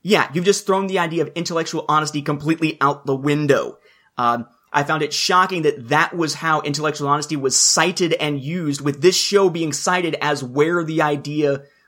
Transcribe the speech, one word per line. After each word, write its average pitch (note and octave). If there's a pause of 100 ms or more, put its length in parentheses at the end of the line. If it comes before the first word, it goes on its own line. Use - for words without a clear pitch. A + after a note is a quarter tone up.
yeah, F3
you've F3
just G3
thrown G3
the F#3+
idea E3
of D3
intellectual E3
honesty D3+
completely D3+
out C#3+
the C#3
window. C#3 (400)
Um, A#2+ (240)
I C#3+
found D3+
it D3
shocking F#3
that C#3+
that D#3
was D#3
how D#3
intellectual D3
honesty D3
was C3+
cited E3+
and D3
used, D3
with C#3+
this F#3
show G3
being E3
cited F3
as C#3+
where D3+
the D#3+
idea D3 (260)